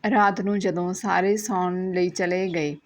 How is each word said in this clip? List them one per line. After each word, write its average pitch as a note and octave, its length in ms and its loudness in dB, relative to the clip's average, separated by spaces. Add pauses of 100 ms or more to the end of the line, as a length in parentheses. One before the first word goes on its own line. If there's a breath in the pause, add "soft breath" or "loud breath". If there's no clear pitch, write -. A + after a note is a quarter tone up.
(100)
ਰਾਤ G3+ 300 4
ਨੂੰ G3+ 180 0
ਜਦੋਂ F3+ 360 -2
ਸਾਰੇ F#3+ 420 2
ਸੌਣ F#3 420 -2 (120)
ਲਈ F3+ 200 0
ਚਲੇ F#3 380 -2
ਗਏ D3+ 260 -2 (100)